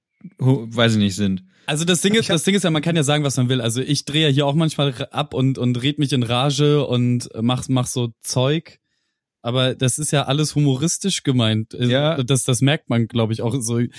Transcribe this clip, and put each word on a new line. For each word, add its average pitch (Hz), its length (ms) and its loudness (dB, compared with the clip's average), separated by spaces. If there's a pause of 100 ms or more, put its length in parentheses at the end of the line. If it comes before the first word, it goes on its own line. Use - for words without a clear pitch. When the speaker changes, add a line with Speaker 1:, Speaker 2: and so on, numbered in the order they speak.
(400)
Speaker 1:
ho-, 127 300 2
weiß 117 240 2
ich 107 60 2
nicht, 98 160 2
sind. 95 280 -2 (220)
Speaker 2:
Also 151 200 -2
das 175 160 2
Ding 202 120 2
ist, 226 80 4
Speaker 3:
Ich - 80 -4
hab 180 60 2
Speaker 2:
das 151 80 0
Ding 196 120 2
ist 190 80 0
ja, 131 80 2
man 156 100 0
kann 165 140 -2
ja 160 80 2
sagen, 147 200 2
was 139 140 -2
man 123 120 2
will. 131 120 0
Also 117 200 -2
ich 139 240 -2
drehe 151 220 0
ja 139 60 4
hier 143 120 2
auch 143 100 0
manchmal 151 420 0
r-, - 160 -10
ab 151 200 -6
und, 131 240 0
und 123 240 -2
red 147 180 -2
mich 147 140 0
in 123 100 2
Rage 139 640 2
und 123 440 0 (120)
mach, 123 280 -2
mach 127 180 0
so 120 340 -4
Zeug. 139 580 -2 (680)
Aber 127 300 0
das 127 220 0
ist - 140 -4
ja 143 120 2
alles 147 320 -2
humoristisch 147 680 0
gemeint. 110 540 0
Speaker 1:
Ja. 135 460 0
Speaker 2:
Das, 127 220 0
das 127 160 0
merkt 139 280 0
man, 117 200 0
glaub 113 220 0
ich, 113 100 -4
auch 113 180 -2
so. 117 220 -2 (180)